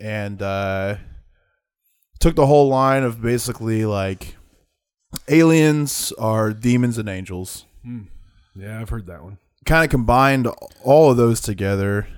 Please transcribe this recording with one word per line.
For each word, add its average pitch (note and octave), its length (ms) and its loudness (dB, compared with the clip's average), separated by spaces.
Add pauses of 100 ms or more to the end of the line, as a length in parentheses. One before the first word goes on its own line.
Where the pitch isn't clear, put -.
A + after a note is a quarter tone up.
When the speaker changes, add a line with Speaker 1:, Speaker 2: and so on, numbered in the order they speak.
Speaker 1:
and, G#2 400 -8
uh, G2 540 -4 (1200)
took E3 160 2
the D3 100 4
whole C#3+ 240 6
line C3+ 340 2
of A#2 180 -6
basically, A2+ 640 -4
like, G2 500 -6 (920)
aliens D#3 880 2
are A2 340 0
demons A#2+ 460 0
and G#2+ 100 -6
angels. F#2 580 -12 (180)
Speaker 2:
Hmm. A#2+ 200 -14 (520)
Yeah, G#2 260 -14
I've A#2 80 -12
heard A2 180 -10
that D#2 160 -20
one. G2 140 -20 (280)
Speaker 1:
Kinda D#3+ 220 2
combined C3 600 2 (360)
all C#3+ 280 6
of A#2+ 60 2
those A#2 220 4
together, G2+ 680 -2 (100)